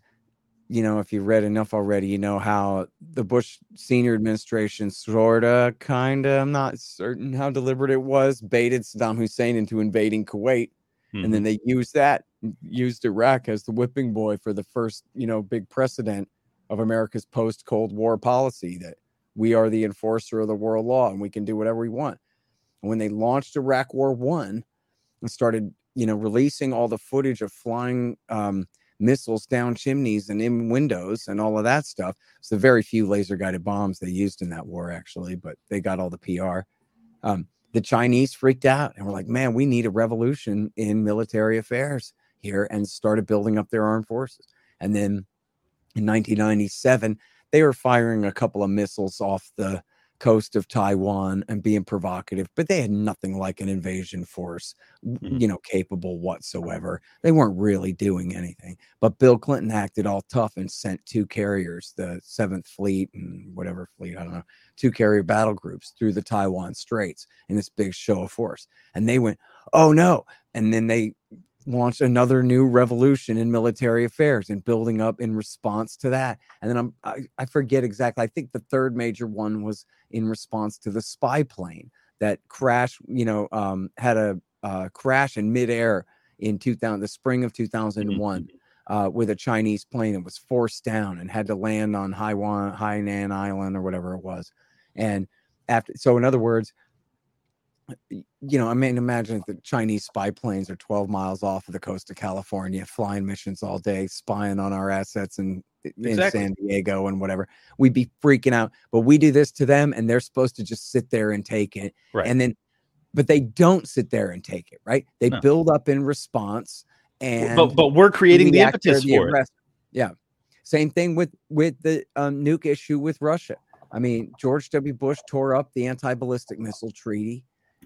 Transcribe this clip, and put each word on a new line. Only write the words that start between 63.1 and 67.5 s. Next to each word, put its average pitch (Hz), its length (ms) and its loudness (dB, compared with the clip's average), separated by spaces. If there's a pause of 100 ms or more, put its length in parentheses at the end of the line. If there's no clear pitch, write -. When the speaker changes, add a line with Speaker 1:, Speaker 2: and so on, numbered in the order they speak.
Speaker 1:
and 92 400 -16
whatever 90 440 -12
fleet, 87 200 -14
I 92 60 -12
don't 87 80 -12
know, 87 120 -12 (340)
two 131 120 2
carrier 104 320 4
battle 107 320 0
groups 92 460 -14
through 107 140 0
the 98 80 -2
Taiwan 95 540 -4
Straits 104 520 -8 (220)
in 98 80 -2